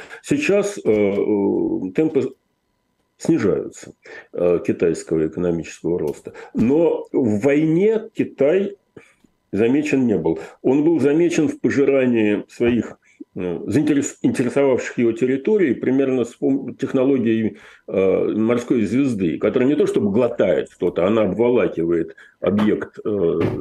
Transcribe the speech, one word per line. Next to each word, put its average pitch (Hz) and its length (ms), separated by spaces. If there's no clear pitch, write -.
Сейчас, 196 540
э, - 120
э, 98 1040
темпы 151 380
снижаются, - 760
э, - 320
китайского 80 600
экономического 85 720
роста. - 340
Но 147 560
в 107 300
войне 160 760
Китай 160 600
замечен 131 540
не 101 100
был. 82 220
Он 139 220
был 165 140
замечен 156 500
в - 120
пожирании 120 880
своих, 120 480
э, 87 320
заинтерес-, 139 560
интересовавших 123 760
его 117 140
территорий 135 640
примерно 131 500
с - 160
пом-, 135 340
технологией, 120 840
э, 92 480
морской 120 500
звезды, 107 540
которая 123 300
не 151 60
то 202 120
чтобы 107 240
глотает 101 600
что-то, 87 360
она 110 160
обволакивает 87 920
объект, 104 640
э, 87 340